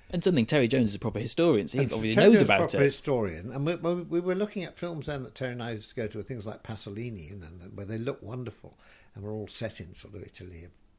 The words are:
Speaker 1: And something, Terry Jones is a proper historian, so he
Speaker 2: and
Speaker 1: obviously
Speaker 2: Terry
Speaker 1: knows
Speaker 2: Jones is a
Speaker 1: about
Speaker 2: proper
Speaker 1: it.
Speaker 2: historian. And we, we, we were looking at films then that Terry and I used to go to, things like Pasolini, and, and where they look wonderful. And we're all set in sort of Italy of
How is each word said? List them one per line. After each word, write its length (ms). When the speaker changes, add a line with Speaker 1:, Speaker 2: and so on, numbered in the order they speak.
Speaker 1:
And 120
something, 220
Terry 240
Jones 200
is 60
a 40
proper 200
historian, 480
so 100
he 60
Speaker 2:
and 100
Speaker 1:
obviously 220
Speaker 2:
Terry 120
Speaker 1:
knows 80
Speaker 2:
Jones 0
is 60
a 40
Speaker 1:
about 240
Speaker 2:
proper 140
Speaker 1:
it. 20
Speaker 2:
historian. 680
And 140
we, 100
we, 180
we 180
were 140
looking 280
at 140
films 300
then 160
that 120
Terry 160
and 100
I 100
used 180
to 60
go 120
to, 160
things 220
like 180
Pasolini, 680
and, 120
and 320
where 100
they 120
look 240
wonderful. 560
And 120
we're 80
all 160
set 320
in 120
sort 220
of 80
Italy 400
of 80